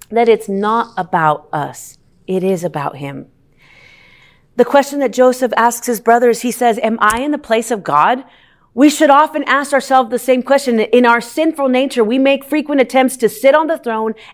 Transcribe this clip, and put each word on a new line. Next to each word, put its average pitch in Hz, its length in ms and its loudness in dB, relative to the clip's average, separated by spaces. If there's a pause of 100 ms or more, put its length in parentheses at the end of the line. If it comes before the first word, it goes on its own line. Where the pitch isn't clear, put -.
(120)
that 233 180 2
it's 214 200 0
not 208 480 -2
about 165 540 -2
us. 143 460 -10 (300)
It 185 160 -4
is 185 200 -2
about 151 340 -8
him. 139 300 -12 (1300)
The 240 100 2
question 277 340 0
that 262 140 -2
Joseph 254 420 0
asks 233 320 -2
his 233 120 -4
brothers, 233 420 2
he 247 100 -4
says, 233 280 0
"Am 226 200 -2
I 214 220 0
in 294 100 -4
the 294 60 -4
place 233 340 -4
of 208 120 -4
God?" 175 400 0 (520)
We 277 140 4
should 294 200 2
often 302 360 2
ask 277 280 -2
ourselves 262 380 0
the 240 80 -2
same 254 240 0
question. 254 360 0
In 240 260 4
our 233 160 2
sinful 311 480 -2
nature, 254 340 0
we 226 160 0
make 277 260 0
frequent 294 340 -2
attempts 262 380 0
to 226 100 0
sit 269 280 2
on 311 100 2
the 311 140 -4
throne 220 340 -6 (200)